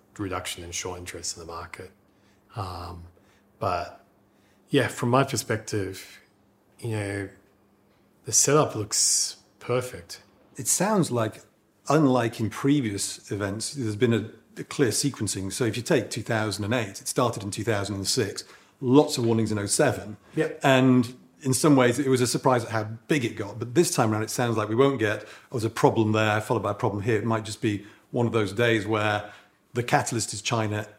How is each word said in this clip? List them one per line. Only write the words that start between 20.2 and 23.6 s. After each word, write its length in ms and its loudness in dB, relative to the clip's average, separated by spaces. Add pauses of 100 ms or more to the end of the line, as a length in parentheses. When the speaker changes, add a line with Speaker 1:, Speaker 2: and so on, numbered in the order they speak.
Speaker 1:
Yep. 260 -2
Speaker 2:
And 560 4 (240)
in 120 0
some 220 6
ways, 220 6
it 120 0
was 120 4
a 60 4
surprise 360 2
at 80 -10
how 120 0 (240)
big 180 0
it 100 -4
got. 220 -10
But 160 -8